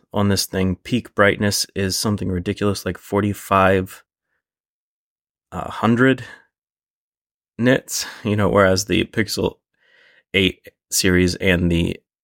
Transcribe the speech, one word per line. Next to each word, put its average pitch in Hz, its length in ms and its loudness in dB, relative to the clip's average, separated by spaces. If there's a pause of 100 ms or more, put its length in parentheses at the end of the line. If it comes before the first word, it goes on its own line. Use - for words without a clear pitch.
(120)
on 101 160 0
this 98 180 0
thing, 95 300 -2
peak - 400 -6
brightness 101 580 0
is 95 220 -4
something 101 320 -4
ridiculous 95 580 -4
like 90 120 -8
forty-five, 98 1040 0 (1500)
uh, - 200 -10
hundred 123 540 0 (1300)
nits, - 480 -2 (200)
you 104 120 0
know, 104 120 2
whereas 95 360 4
the 92 200 0
Pixel - 540 -4 (760)
eight - 340 0 (220)
series 90 460 2
and 87 360 0
the 87 240 -2 (280)